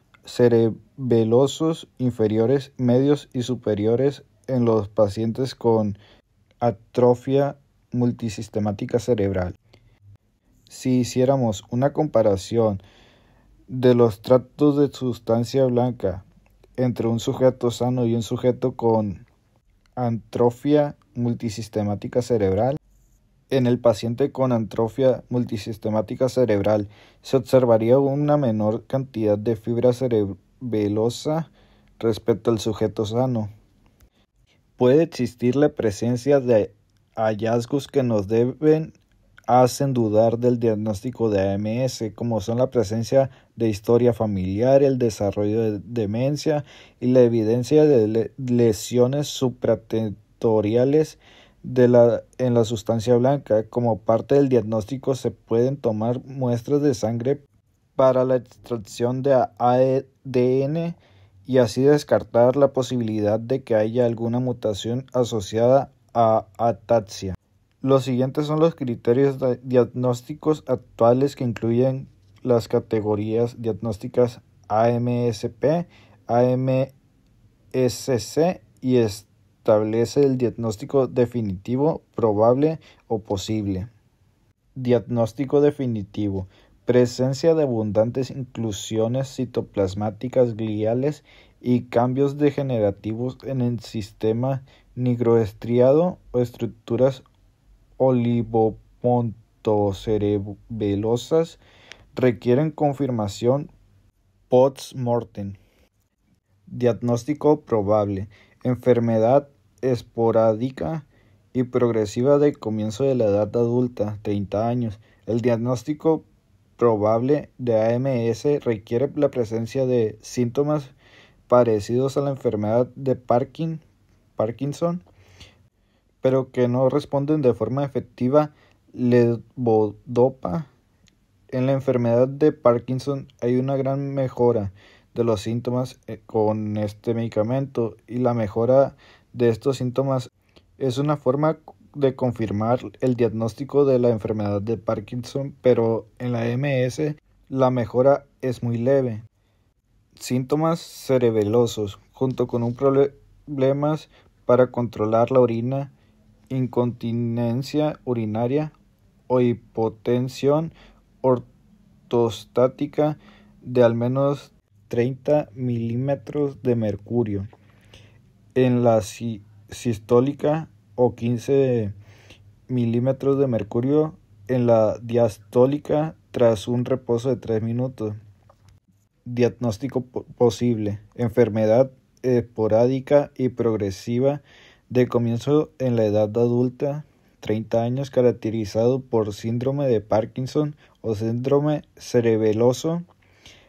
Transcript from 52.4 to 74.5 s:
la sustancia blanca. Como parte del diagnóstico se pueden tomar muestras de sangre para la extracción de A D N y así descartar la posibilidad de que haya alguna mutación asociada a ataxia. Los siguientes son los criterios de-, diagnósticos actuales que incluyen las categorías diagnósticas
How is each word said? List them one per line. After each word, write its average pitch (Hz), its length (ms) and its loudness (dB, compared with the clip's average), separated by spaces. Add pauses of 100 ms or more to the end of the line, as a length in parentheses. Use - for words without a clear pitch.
la 117 100 4
sustancia 113 520 -2
blanca. 117 480 0
Como 117 340 -2
parte 113 380 0
del 139 120 4
diagnóstico 117 680 -2
se 120 160 -6
pueden 123 460 -2
tomar 117 480 -4
muestras 131 560 -2
de 143 140 2
sangre 120 480 -4 (540)
para 127 280 4
la 131 120 0
extracción 120 840 -6
de 139 120 2
A 123 440 2 (460)
D 127 380 0
N 165 340 -4 (480)
y 131 140 0
así 123 240 2
descartar 127 720 4
la 139 180 2
posibilidad 110 680 -2
de 127 240 -6
que 117 100 -2
haya 110 320 2
alguna 117 320 -2
mutación 120 720 -4
asociada 120 800 0 (240)
a 113 320 4 (100)
ataxia. 107 760 -2 (480)
Los 135 220 2
siguientes 135 420 -2
son 156 140 -2
los 165 140 4
criterios 131 640 0
de-, 127 240 -2
diagnósticos 127 1040 -2
actuales 127 680 0
que 135 100 -6
incluyen 123 640 -2 (340)
las 120 260 0
categorías 113 920 -2
diagnósticas 117 800 -2 (280)